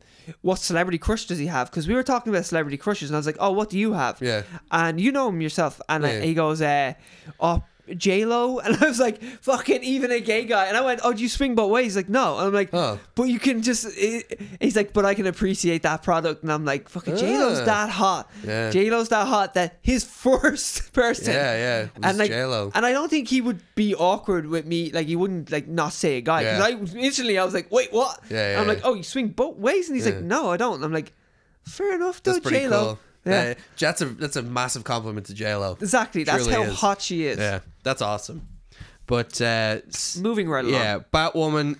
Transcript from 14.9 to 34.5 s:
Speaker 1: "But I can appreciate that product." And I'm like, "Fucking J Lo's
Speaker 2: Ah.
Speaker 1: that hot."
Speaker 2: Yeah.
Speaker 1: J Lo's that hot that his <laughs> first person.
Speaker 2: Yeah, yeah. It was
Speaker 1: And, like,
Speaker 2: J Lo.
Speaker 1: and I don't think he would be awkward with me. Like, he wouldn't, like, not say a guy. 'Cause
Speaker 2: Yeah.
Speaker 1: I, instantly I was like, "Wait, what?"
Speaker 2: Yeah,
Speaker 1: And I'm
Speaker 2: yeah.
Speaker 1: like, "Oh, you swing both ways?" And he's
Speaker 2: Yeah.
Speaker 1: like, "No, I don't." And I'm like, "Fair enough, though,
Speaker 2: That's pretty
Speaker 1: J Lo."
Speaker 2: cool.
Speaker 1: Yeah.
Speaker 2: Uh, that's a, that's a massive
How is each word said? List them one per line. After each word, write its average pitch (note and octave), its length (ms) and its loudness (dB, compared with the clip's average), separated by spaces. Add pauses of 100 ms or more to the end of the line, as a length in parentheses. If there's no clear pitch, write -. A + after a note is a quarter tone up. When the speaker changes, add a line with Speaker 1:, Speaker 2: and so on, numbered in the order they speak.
Speaker 1:
"But G#3 120 4
I G3 100 4
can G3+ 100 -2
appreciate F3 560 0
that D#3 220 -2
product." E3 400 0
And D#3 80 -2
I'm D3+ 140 -2
like, C#3+ 220 -2
"Fucking F3 300 -6
J A3+ 220 2
Lo's G#3 220 2
Speaker 2:
Ah. - 40 0
Speaker 1:
that G#3+ 240 2
hot." F#3 400 0 (160)
Speaker 2:
Yeah. A2 240 0
Speaker 1:
J G3 220 4
Lo's A3+ 180 0
that G#3+ 180 4
hot G#3 280 2
that F3 260 0
his B3 220 2
<laughs> - 220 -8
first - 680 0
person. A#3 400 2
Speaker 2:
Yeah, C3+ 220 2
yeah. A#2 300 0
It G#2 120 -10
was G#2+ 80 -2
Speaker 1:
And, F#3+ 140 2
like, G#3 100 2
Speaker 2:
J B2 160 0
Lo. G#2+ 300 -2
Speaker 1:
and A3+ 100 2
I B3 60 4
don't C#4+ 180 0
think C#4+ 180 0
he C4 140 2
would A3+ 220 -2 (100)
be G#3 220 0
awkward F3+ 500 0
with D#3 220 -4
me. E3+ 240 -2
Like, D#3+ 160 -2
he E3+ 80 0
wouldn't, F3+ 340 -2
like, D3 180 -4
not D#3 240 -2
say C#3+ 260 0
a B2 40 -4
guy. D#3+ 220 2
'Cause A2 160 2 (100)
Speaker 2:
Yeah. B3 80 -2
Speaker 1:
I, G3+ 220 -8
instantly B3 400 2
I F#3 40 4
was F#3 120 0
like, - 160 -4
"Wait, A#3+ 200 2
what?" A#3+ 280 0 (100)
Speaker 2:
Yeah, G#2+ 220 0
Speaker 1:
And G2 80 2
I'm - 80 2
Speaker 2:
yeah. G#3+ 60 2
Speaker 1:
like, - 100 -4
"Oh, C4 100 2
you F#3+ 100 -4
swing B3 260 -4
both B3 280 -2
ways?" F4 320 0
And C#4 80 -2
he's A3+ 80 0
Speaker 2:
Yeah. G#3 80 2
Speaker 1:
like, - 120 -6
"No, A3 260 0
I F3 60 0
don't." A3 180 0
And C#3 100 -6
I'm D#3 80 -2
like, D#3 180 -4 (520)
"Fair G4 320 -4
enough, F4+ 260 -4
though, F#4 120 2
Speaker 2:
That's E4+ 100 -2
pretty C4+ 220 2
Speaker 1:
J - 20 0
Lo." - 180 2
Speaker 2:
cool. A2 140 -6 (260)
Speaker 1:
Yeah. F#3 160 2
Speaker 2:
Uh, A#2+ 120 -2 (240)
that's D#3 240 0
a, D#3+ 40 0
that's C3+ 320 -6
a C3 40 -4
massive B2 440 -4